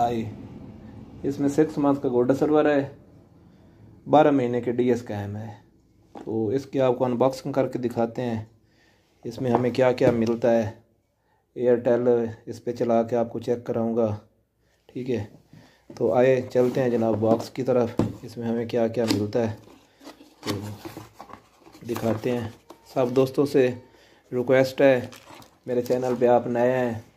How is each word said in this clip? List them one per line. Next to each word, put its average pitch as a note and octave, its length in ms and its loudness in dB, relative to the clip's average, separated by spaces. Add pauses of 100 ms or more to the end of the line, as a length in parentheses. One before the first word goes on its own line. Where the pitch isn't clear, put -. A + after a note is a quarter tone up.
आई। A#2 260 0 (960)
इसमें C#3+ 260 -2
six D#3 280 2
मंथ C#3+ 180 2
का C#3 120 -4
गोल्ड B2 260 2
सर्वर D3+ 340 4
है, C#3 220 0 (1160)
बारह D3 260 6
महीने B2 280 0
के A#2+ 120 -2
डीएस A#2+ 300 2
का G#2+ 140 -8
है। G2+ 320 -8 (680)
तो A2 380 -4
इसकी C3+ 280 -4
आपको B2+ 240 2
unboxing C3 500 0
करके C3 260 0
दिखाते A#2 420 -2
हैं, A2 240 -4 (800)
इसमें B2 260 -6
हमें A#2+ 220 0
क्या B2+ 220 2
क्या B2 200 2
मिलता A#2 360 -2
है। A2 280 -2 (760)
Airtel A#2+ 720 0 (200)
इस A2 100 -12
पे A#2+ 160 -8
चला A#2 280 2
के A#2 140 -2
आपको A#2 240 -4
check A#2 260 -4
कराऊंगा, A2+ 500 -2 (720)
ठीक B2+ 220 -10
है। G#2+ 180 -4 (600)
तो A#2 220 -2
आए B2+ 300 4
चलते B2 380 0
हैं B2+ 100 2
जनाब A2+ 260 2
box A2 340 2
की C3+ 120 -8
तरफ, B2 340 0 (280)
इसमें A#2 220 -10
हमें A#2 220 -2
क्या A#2 200 0
क्या A2+ 180 -2
मिलता G#2 340 -2
है A2 160 -2 (840)
तो - 120 -4 (1300)
दिखाते A2+ 440 -2
हैं। A2+ 220 -4 (420)
सब B2+ 180 0
दोस्तों C3+ 340 2
से C#3 200 4 (680)
request C3 500 2
है, B2+ 280 4 (580)
मेरे B2 140 0
channel B2+ 340 0
पे B2 120 4
आप A#2+ 200 6
नए A#2+ 220 2
हैं A#2+ 340 -2 (120)